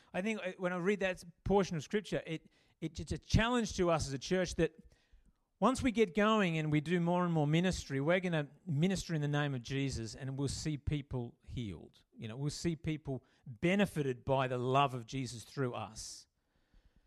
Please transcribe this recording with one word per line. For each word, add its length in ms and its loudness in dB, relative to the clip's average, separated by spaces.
I 80 -2
think, 240 -4
uh, 140 -4
when 140 -2
I 40 -2
read 220 0
that 240 -4
portion 320 2
of 60 -4
Scripture, 460 -4
it, 160 -8
it, 200 -8
it's 140 -6
a 40 -2
challenge 600 2
to 120 4
us 180 2
as 60 -4
a 60 -4
church 360 0
that 180 2
once 200 4
we 80 2
get 240 4
going 440 4
and 120 0
we 120 4
do 180 0
more 240 2
and 100 2
more 140 4
ministry, 540 2
we're 180 2
gonna 260 0
minister 480 0
in 60 0
the 80 0
name 260 0
of 80 -6
Jesus 500 -4
and 240 -8
we'll 120 0
see 260 -4
people 580 -6
healed. 540 -10
You 80 -8
know, 80 -10
we'll 140 -4
see 260 -4
people 480 -6
benefited 760 0
by 240 2
the 80 -2
love 360 2
of 140 -10
Jesus 380 -8
through 280 -4
us. 540 -12